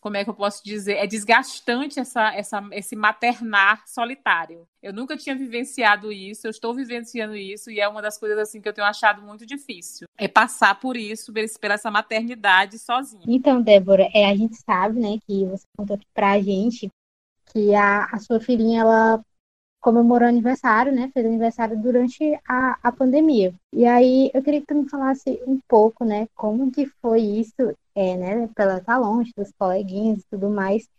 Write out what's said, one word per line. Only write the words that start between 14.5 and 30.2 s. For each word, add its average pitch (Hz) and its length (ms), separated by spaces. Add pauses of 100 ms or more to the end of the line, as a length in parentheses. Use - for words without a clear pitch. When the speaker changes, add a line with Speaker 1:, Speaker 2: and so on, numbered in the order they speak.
Speaker 2:
sabe, 214 420
né, 214 180 (100)
que 196 180
você 190 200 (120)
contou 202 180
aqui 202 180
pra 202 280
gente 202 480 (640)
que 208 220
a, 202 320
a 220 140
sua 226 200
filhinha, 226 420
ela 226 420 (580)
comemorou 240 460
aniversário, 240 640
né? 262 220
Fez 233 120
aniversário 226 560
durante 247 420 (240)
a, 254 360
a 240 80
pandemia. 254 600 (200)
E 233 120
aí, 254 480
eu 269 100
queria 294 180
que 294 60
tu 294 80
me 285 140
falasse 269 580
um 269 200
pouco, 220 360
né? 214 320
Como 233 360
que 269 140 (160)
foi 226 200
isso, 220 540 (200)
é, 185 220
né? 214 360
Pra 208 120
ela 185 160
tá 233 160
longe 233 380
dos 202 220
coleguinhas 196 600
e - 100